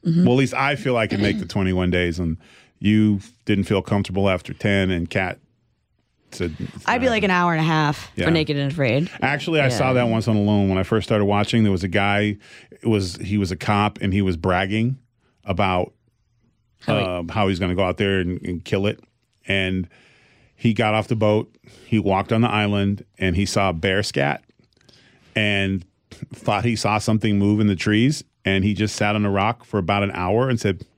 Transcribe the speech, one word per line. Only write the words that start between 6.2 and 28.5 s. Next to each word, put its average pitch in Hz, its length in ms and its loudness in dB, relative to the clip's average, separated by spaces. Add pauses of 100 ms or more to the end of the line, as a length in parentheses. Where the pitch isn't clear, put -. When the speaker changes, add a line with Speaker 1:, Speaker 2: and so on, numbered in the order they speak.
Speaker 2:
said, 87 240 -6 (300)
Speaker 3:
I'd 240 160 0
be 254 80 2
like 220 120 0
an 196 80 0
hour 175 220 2
and 160 80 0
a 160 40 0
half. 156 520 -2
Speaker 2:
Yeah. - 80 -2
Speaker 1:
For 160 60 2
Naked 156 260 0
and 139 160 -2
Afraid. 143 380 0 (100)
Speaker 2:
Actually, 147 400 0
I 139 40 2
Speaker 1:
Yeah. 131 120 4
Speaker 2:
saw 131 160 2
that 123 160 2
once 110 180 0
on 110 100 2
Alone 101 340 2
when 92 80 2
I 95 60 0
first 107 220 0
started 104 200 2
watching. 104 380 2
There 104 80 4
was 90 120 -2
a 98 40 -2
guy, 101 500 0 (320)
it - 160 -10
was, 98 300 0
he 95 200 -4
was 95 160 0
a 92 40 -6
cop, 104 440 0
and 101 140 -2
he 101 80 2
was 92 160 0
bragging 95 580 0 (480)
about, 92 480 -2 (880)
Speaker 1:
How 107 180 -2
he 101 60 0
Speaker 2:
um, 90 240 -6
how 101 200 0
he's 95 100 0
gonna 90 160 -2
go 95 100 0
out 90 140 -2
there 98 220 0
and, 90 220 -4
and 87 220 -8
kill 98 220 -2
it. 107 140 -4 (460)
And 95 400 -2 (680)
he 117 160 2
got 107 220 0
off 110 140 0
the 117 80 -2
boat, 107 380 0 (300)
he 113 140 0
walked 98 340 0
on 113 80 2
the 117 100 2
island, 101 540 0 (140)
and 90 180 0
he 101 80 2
saw 98 240 0
a 90 60 0
bear 95 280 -2
scat 69 400 -2 (960)
and 98 480 0 (480)
thought - 320 -2
he 120 100 2
saw 107 220 0
something 107 420 0
move 104 220 2
in 107 60 4
the 101 100 2
trees. 110 480 0 (180)
And 95 220 0